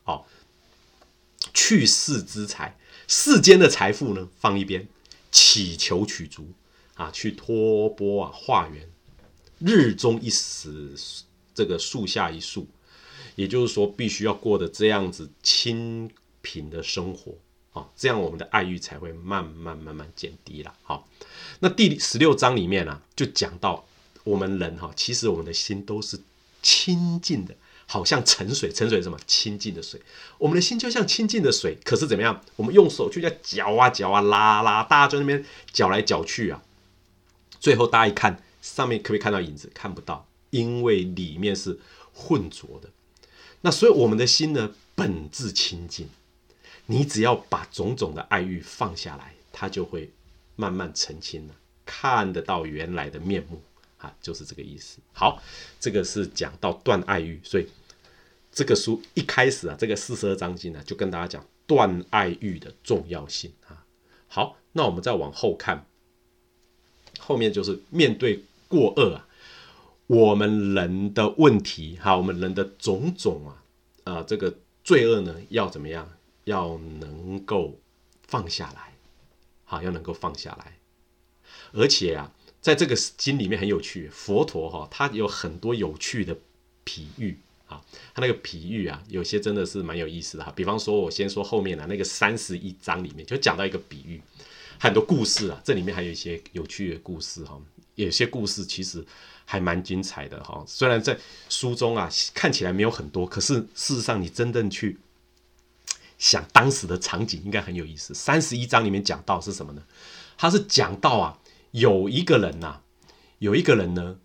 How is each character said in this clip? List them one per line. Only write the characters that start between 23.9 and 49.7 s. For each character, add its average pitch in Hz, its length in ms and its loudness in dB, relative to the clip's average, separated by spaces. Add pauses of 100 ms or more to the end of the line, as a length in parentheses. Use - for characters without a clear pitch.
我 104 120 2
们 95 220 -2
人 85 180 -4
哈， 82 180 -10
其 - 200 -4
实 117 140 0
我 90 80 2
们 82 100 -6
的 85 60 -8
心 98 320 -4
都 107 180 -6
是 101 180 -10 (420)
清 175 580 2
净 131 260 -2
的， - 80 -16 (320)
好 95 180 -4
像 127 200 2
沉 - 300 0
水， - 180 -2
沉 - 160 0
水 107 100 4
是 87 60 0
什 90 60 -6
么？ 78 160 -10
清 104 320 0
净 101 160 -8
的 85 80 -10
水。 - 180 -16 (380)
我 156 80 2
们 156 80 4
的 180 60 6
心 233 180 0
就 240 120 -2
像 233 160 0
清 226 200 0
净 220 160 0
的 135 80 6
水， 90 340 -2
可 120 120 2
是 156 100 0
怎 117 100 2
么 98 60 -2
样？ 110 220 0 (120)
我 110 60 -4
们 117 120 -2
用 190 140 12
手 135 220 -2
去 175 100 -6
在 170 100 0 (120)
搅 101 320 -2
啊 123 140 8
搅 98 220 0
啊 101 100 6
拉 101 180 4
啊 107 240 6
拉， 110 220 4
大 147 180 8
家 143 60 6
就 143 100 0
在 143 60 0
那 - 20 0
边 143 180 0 (280)
搅 95 160 2
来 98 140 2
搅 95 220 0
去 104 260 -4
啊。 73 120 -12 (960)
最 143 160 6
后 120 120 6
大 113 140 6
家 113 60 8
一 104 80 2
看， 98 260 2 (220)
上 - 260 -4
面 113 100 0
可 107 100 -8
不 - 20 -
可 107 60 2
以 - 20 0
看 104 140 0
到 98 80 0
影 76 160 -8
子？ - 180 -20
看 - 180 -10
不 87 80 -12
到， - 280 -10 (220)
因 120 320 -2
为 107 200 4
里 87 360 -6
面 98 180 0
是 - 240 -8 (320)
混 107 380 -2
浊 - 300 -18
的。 - 100 -20 (720)
那 175 80 2
所 214 180 6
以 - 20 12
我 127 160 6
们 107 100 4
的 120 100 2
心 156 260 2
呢， 110 200 -2 (220)
本 82 380 -2
质 113 200 -8
清 85 360 -2
净。 80 200 -12 (800)
你 120 160 2
只 123 200 0
要 120 120 6
把 - 380 -4
种 101 240 -4
种 85 180 -4
的 78 100 -8
爱 98 180 2
欲 92 180 -6
放 90 340 -6
下 80 220 -12
来， 69 180 -20 (160)
它 98 200 -8